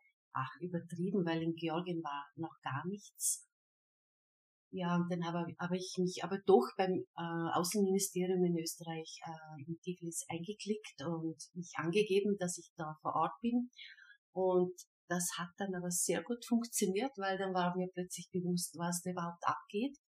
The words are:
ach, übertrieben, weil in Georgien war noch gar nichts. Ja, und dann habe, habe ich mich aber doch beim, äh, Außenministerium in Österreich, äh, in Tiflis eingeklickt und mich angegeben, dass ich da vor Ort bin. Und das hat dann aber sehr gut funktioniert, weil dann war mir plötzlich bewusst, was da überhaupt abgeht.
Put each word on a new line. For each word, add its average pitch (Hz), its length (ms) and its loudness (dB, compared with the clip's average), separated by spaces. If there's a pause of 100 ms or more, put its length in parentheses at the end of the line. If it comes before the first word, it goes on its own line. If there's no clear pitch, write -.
(320)
ach, 131 180 -2 (100)
übertrieben, 175 680 0
weil 165 160 2
in 165 140 0
Georgien 165 460 -2
war 143 220 -4 (120)
noch 160 260 -6
gar 143 240 -4
nichts. - 580 -4 (1300)
Ja, 175 260 2
und 175 140 2
dann 170 140 0
habe, 170 220 -2 (120)
habe 175 200 -2
ich 185 200 -8
mich 180 240 0
aber 185 220 -2
doch - 220 8 (100)
beim, 185 160 4 (240)
äh, 165 380 -2
Außenministerium 185 920 2
in 175 140 4
Österreich, 165 680 -6
äh, 156 420 -12
in 165 140 -8
Tiflis 170 480 -6
eingeklickt 202 760 -6
und 165 300 -2 (180)
mich 175 220 -10
angegeben, 196 640 2
dass 180 200 -2
ich - 180 -18
da 156 240 -6
vor - 140 -2
Ort 160 260 2
bin. 247 300 0 (600)
Und 180 460 4 (300)
das 175 300 -2
hat 175 180 -4
dann 190 180 -2
aber 175 160 -2
sehr 180 320 2
gut 240 240 -6
funktioniert, 226 680 2
weil 190 220 0
dann 190 160 0
war 180 220 2
mir 185 180 0
plötzlich 180 360 -6
bewusst, 175 480 0
was 175 240 0
da 180 100 -4
überhaupt 175 300 -4
abgeht. 220 540 -2 (240)